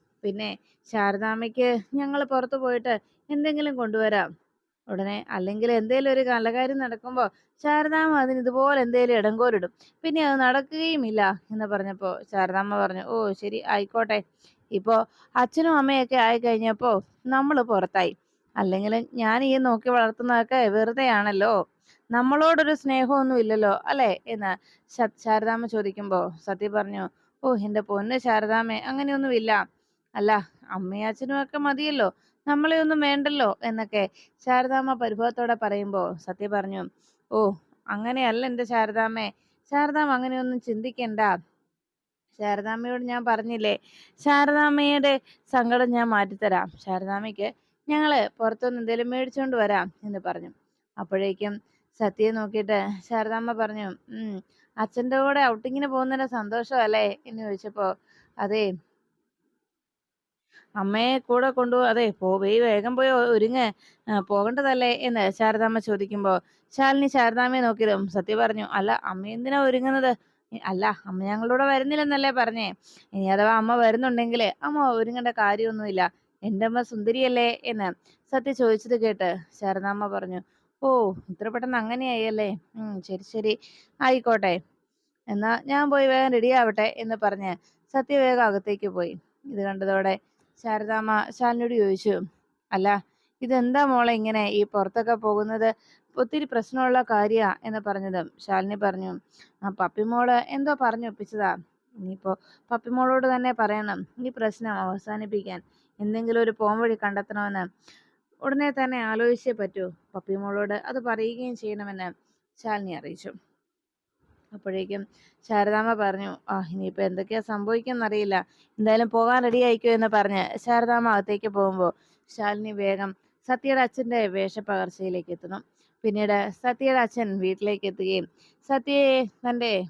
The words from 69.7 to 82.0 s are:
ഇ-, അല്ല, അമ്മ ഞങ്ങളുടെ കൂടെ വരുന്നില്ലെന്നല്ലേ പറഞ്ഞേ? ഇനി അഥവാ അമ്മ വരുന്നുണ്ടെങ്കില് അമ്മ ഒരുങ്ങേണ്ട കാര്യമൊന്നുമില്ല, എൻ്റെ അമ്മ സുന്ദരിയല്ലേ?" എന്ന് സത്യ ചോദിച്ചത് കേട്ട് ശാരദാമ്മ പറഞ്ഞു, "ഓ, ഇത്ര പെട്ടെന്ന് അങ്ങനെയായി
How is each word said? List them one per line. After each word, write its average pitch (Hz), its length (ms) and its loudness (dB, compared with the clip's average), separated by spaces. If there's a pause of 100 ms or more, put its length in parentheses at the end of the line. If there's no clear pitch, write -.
ഇ-, 226 120 -14
അല്ല, 190 220 -2 (200)
അമ്മ 190 180 -8
ഞങ്ങളുടെ 220 300 -2
കൂടെ 269 120 4
വരുന്നില്ലെന്നല്ലേ 277 680 2
പറഞ്ഞേ? 226 360 0 (440)
ഇനി 196 180 -2
അഥവാ 208 280 4
അമ്മ 220 180 2
വരുന്നുണ്ടെങ്കില് 233 720 2 (140)
അമ്മ 294 280 0
ഒരുങ്ങേണ്ട 233 460 -2
കാര്യമൊന്നുമില്ല, 214 640 0 (420)
എൻ്റെ 202 220 0
അമ്മ 233 160 0
സുന്ദരിയല്ലേ?" 240 680 0 (140)
എന്ന് 214 260 -4 (440)
സത്യ 269 200 0
ചോദിച്ചത് 226 480 2
കേട്ട് 202 280 0 (240)
ശാരദാമ്മ 202 540 -4
പറഞ്ഞു, 190 340 -6 (400)
"ഓ, 269 80 2 (400)
ഇത്ര 214 180 -8
പെട്ടെന്ന് 233 300 -4
അങ്ങനെയായി 233 480 -2